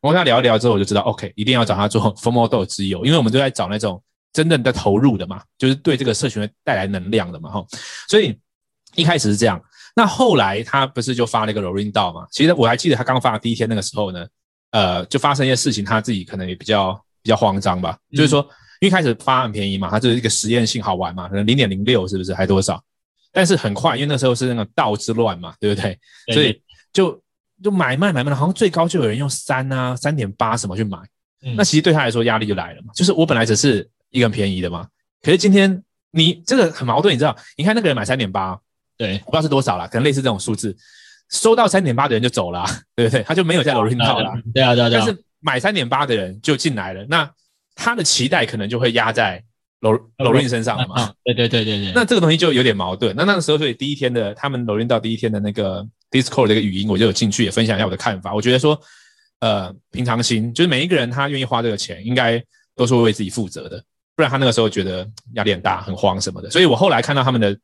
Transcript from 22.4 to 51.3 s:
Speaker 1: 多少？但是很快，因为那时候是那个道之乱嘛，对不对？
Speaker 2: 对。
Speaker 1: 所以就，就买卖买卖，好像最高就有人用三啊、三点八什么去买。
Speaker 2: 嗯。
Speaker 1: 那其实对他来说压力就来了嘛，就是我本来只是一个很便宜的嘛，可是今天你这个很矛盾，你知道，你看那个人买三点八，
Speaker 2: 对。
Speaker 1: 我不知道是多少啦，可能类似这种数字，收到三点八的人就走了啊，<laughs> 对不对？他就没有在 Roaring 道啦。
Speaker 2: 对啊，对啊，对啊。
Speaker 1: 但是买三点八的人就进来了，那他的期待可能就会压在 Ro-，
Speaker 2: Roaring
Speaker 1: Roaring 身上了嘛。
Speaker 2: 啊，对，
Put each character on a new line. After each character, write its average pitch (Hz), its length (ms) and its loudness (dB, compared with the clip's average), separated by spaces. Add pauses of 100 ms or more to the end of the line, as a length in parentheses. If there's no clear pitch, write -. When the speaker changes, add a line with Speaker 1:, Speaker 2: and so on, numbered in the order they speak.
Speaker 1:
多 95 160 2
少？ 85 180 -4 (520)
但 185 120 2
是 170 120 2
很 104 180 -2
快， 135 220 -2
因 135 60 -4
为 143 40 -2
那 147 100 0
时 131 100 0
候 123 60 4
是 127 140 -2
那 123 80 -2
个 107 220 -4
道 120 180 0
之 113 180 -6
乱 110 280 0
嘛， 82 180 -14
对 104 160 0
不 98 60 -4
对？ 95 180 -4 (280)
Speaker 2:
对。 113 80 -4
Speaker 1:
所 151 80 4
以 117 180 0 (320)
就， 180 280 0 (420)
就 208 80 0
买 143 260 0
卖 190 160 0
买 127 100 0
卖， 143 120 -2
好 139 120 0
像 185 80 -2
最 202 160 2
高 165 160 0
就 175 140 -2
有 120 60 0
人 107 120 -2
用 143 100 -2
三 131 440 -4
啊、 127 240 -4
三 147 180 -2
点 110 180 -4
八 113 240 -2
什 110 100 -6
么 95 100 -6
去 110 80 -2
买。 95 140 -6 (440)
Speaker 2:
嗯。 131 140 -8
Speaker 1:
那 208 80 4
其 156 120 2
实 156 60 4
对 170 100 4
他 156 80 2
来 123 100 0
说 117 140 0
压 113 140 2
力 107 80 -2
就 101 80 -2
来 82 200 -6
了 - 80 -20
嘛， - 120 -20
就 180 100 0
是 185 80 4
我 165 140 4
本 147 100 0
来 113 80 2
只 110 120 2
是 120 320 2 (220)
一 127 100 0
个 117 60 6
很 104 60 0
便 98 220 -2
宜 92 60 -4
的 90 100 -4
嘛， 87 160 -10 (360)
可 151 80 2
是 185 60 6
今 196 140 4
天 196 320 4 (300)
你 165 340 2
这 262 100 2
个 185 140 4
很 131 160 -8
矛 135 160 0
盾， 196 100 4
你 123 60 -2
知 143 60 2
道， 135 120 0 (200)
你 147 80 -4
看 214 100 4
那 233 60 2
个 190 80 0
人 135 80 2
买 113 80 -4
三 127 120 0
点 107 140 -2
八， 95 280 -6 (380)
Speaker 2:
对。 98 300 -4
Speaker 1:
我 - 40 -12
不 - 20 0
知 - 40 2
道 156 60 2
是 156 60 -2
多 139 120 2
少 98 160 -2
啦， 87 100 -8
可 - 80 -14
能 120 100 0
类 147 80 4
似 135 100 -2
这 131 60 -2
种 104 100 -2
数 110 180 -4
字， 101 200 -8 (540)
收 226 240 2
到 233 140 4
三 190 140 2
点 131 120 0
八 139 140 0
的 123 60 0
人 110 80 0
就 123 60 0
走 92 220 -2
了 87 100 -6
啊， - 220 -6
<laughs> - 140 -20
对 120 100 2
不 110 40 2
对？ 123 120 2
他 - 120 -2
就 185 100 2
没 165 100 0
有 156 80 2
在 139 120 2
Roaring 117 240 0
道 120 220 2
啦。 - 120 -4 (220)
Speaker 2:
对 135 80 4
啊， 123 120 4
对 120 100 4
啊， 117 40 2
对 113 100 2
啊。 107 60 2
Speaker 1:
但 107 100 0
是 - 80 -14 (180)
买 135 200 -2
三 202 140 0
点 135 140 -2
八 135 180 0
的 120 100 0
人 98 240 -6
就 147 160 0
进 139 180 -2
来 92 180 -8
了， 95 160 -12
那 156 200 0 (460)
他 233 200 -2
的 214 80 -2
期 - 260 0
待 151 180 2
可 - 100 -10
能 104 120 -6
就 120 100 -4
会 120 140 0
压 117 200 0
在 101 300 -2 (380)
Ro-， 110 200 2 (160)
Speaker 2:
Roaring 135 260 4
Speaker 1:
Roaring 127 60 -2
身 117 160 -2
上 113 140 -2
了 127 100 -2
嘛。 104 140 -2
Speaker 2:
啊， 104 100 -4 (120)
对， 120 100 0